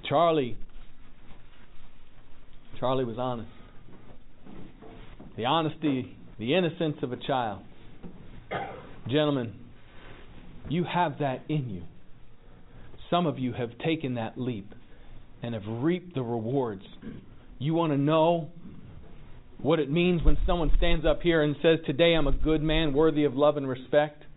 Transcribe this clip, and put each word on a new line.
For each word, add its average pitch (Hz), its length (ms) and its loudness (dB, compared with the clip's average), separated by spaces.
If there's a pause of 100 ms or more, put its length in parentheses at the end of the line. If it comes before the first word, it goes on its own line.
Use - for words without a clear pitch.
Charlie, 151 480 4 (2250)
Charlie 131 260 2
was 113 140 -6
honest. 123 300 -4 (1900)
The 110 100 -4
honesty, 147 720 0 (220)
the 120 160 2
innocence 165 480 0
of 127 80 -4
a 123 60 -6
child. 117 440 -2 (1500)
Gentlemen, 139 460 0 (1160)
you 170 220 0
have 165 280 0
that 135 300 -2
in 143 200 -2
you. 90 140 -8 (1300)
Some 175 160 4
of 131 100 -2
you 127 160 -2
have 117 160 -4 (160)
taken 156 300 -2
that 113 240 -6
leap 120 340 -6 (720)
and 117 100 -6
have 104 140 -6
reaped 165 480 -2
the 131 80 -2
rewards. 117 580 -2 (760)
You 151 160 0
want 165 180 2
to 139 40 2
know 160 520 4 (1080)
what 160 200 4
it 135 100 0
means 175 340 4
when 147 220 10
someone 170 320 4
stands 170 260 6
up - 200 4
here 165 180 6
and 151 220 4
says, 160 240 6
"Today 165 260 6
I'm 156 140 6
a 135 40 6
good 151 300 4
man, 156 320 2
worthy 151 300 6
of 131 120 2
love 147 220 6
and 135 100 -2
respect"? 147 560 0 (120)